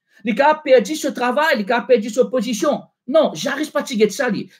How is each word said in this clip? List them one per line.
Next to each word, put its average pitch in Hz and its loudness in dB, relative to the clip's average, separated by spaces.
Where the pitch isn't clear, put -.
Il 247 -2
a 302 4
perdu 294 2
ce 311 -4
travail, 247 0
il 214 -2
a 233 0
perdu 247 2
sa 247 2
position. 254 -2
Non, 269 2
j'arrive 277 -6
pas 285 -4
à - 0
te 269 -8
dire 208 2
ça, 247 -4
lui. - -6